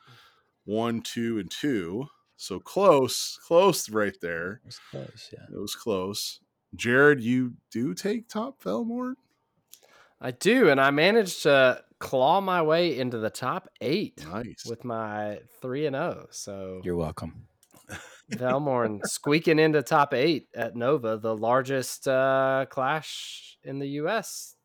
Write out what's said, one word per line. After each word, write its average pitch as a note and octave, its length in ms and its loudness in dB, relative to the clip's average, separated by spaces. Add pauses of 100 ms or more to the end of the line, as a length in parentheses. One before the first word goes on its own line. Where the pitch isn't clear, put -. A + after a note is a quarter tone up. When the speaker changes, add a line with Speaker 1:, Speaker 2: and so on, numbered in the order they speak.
(640)
Speaker 1:
one, A2+ 380 -2
two, A#2 360 -4
and F2+ 120 -8
two. A2 560 -4 (300)
So - 240 -10
close, D3+ 840 4
close F3 440 4
right G#2 300 0
there. E2+ 440 -8
Speaker 2:
It - 20 -20
was A2+ 120 -18
close, - 540 -16
yeah. - 160 -20
Speaker 1:
It F#2+ 100 -14
was G2+ 180 -8
close. G2 640 -4 (340)
Jared, C3 480 4
you B2 340 -2 (140)
do C3 240 -4
take A3+ 340 -6
top A#3 340 -8
Velmorn? A#3+ 520 -6 (1080)
Speaker 3:
I B2 100 -8
do, G#3 380 4
and C3+ 120 6
I C3+ 100 6
managed F#3 520 2
to C3+ 420 6 (140)
claw C#3+ 420 2
my F3+ 220 0
way D#3+ 360 2
into B2 200 -4
the G#2+ 120 -2
top C#3 380 -8 (120)
eight C#3+ 440 -4
Speaker 1:
Nice. G2+ 400 -12
Speaker 3:
with A#2 200 -12
my G#2+ 560 -6 (200)
three C3+ 260 -4
and C3+ 100 -4
oh. C#3 340 -6
So F#2+ 540 -12
Speaker 2:
You're F2 120 -4
welcome. D#2+ 520 -8 (800)
Speaker 3:
Velmorn B2+ 760 -2
Speaker 1:
<laughs> - 0 -
Speaker 3:
squeaking D#3 540 2
into D#3 240 4
top C#3+ 320 2
eight C3+ 400 0
at A#2 220 -6
Nova, A#2+ 420 0
the A2+ 180 -2
largest, B2+ 720 0
uh, C3+ 640 2
clash - 920 -6
in C#3 160 -10
the C#3 120 -6
U D3 180 -4
S - 560 -6